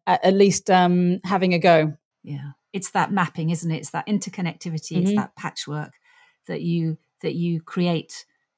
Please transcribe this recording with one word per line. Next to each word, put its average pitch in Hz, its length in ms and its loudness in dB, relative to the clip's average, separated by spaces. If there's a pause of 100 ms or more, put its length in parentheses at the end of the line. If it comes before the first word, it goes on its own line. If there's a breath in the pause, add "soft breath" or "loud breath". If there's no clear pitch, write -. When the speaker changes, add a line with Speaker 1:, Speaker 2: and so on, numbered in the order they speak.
Speaker 1:
at, - 180 2
at 190 80 6
least, 196 380 4
um, 180 520 4
having 185 300 2
a 170 60 2
go. 156 340 6 (300)
Speaker 2:
Yeah. 143 280 -10 (220)
It's 190 180 -6
that - 220 0
mapping, 170 380 -2
isn't 170 200 -4
it? 156 60 -4
It's - 140 -10
that 160 160 -6
interconnectivity. 175 880 -6
It's 180 140 2
Speaker 1:
Mm-hmm. 208 40 0
Speaker 2:
that - 200 -4
patchwork 147 580 -10 (540 soft breath)
that 170 140 -8
you, 165 360 -2 (240)
that 165 140 -4
you 170 260 -2
create - 640 -4 (320)